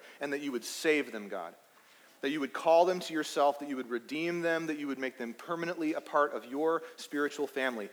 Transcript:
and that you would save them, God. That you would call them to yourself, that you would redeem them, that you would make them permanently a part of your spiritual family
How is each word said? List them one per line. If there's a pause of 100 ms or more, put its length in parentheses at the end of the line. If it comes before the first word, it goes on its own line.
(220)
and
that
you
would
save
them,
God. (680)
That
you
would
call
them
to
yourself,
that
you
would
redeem
them,
that
you
would
make
them
permanently
a
part
of
your (120)
spiritual
family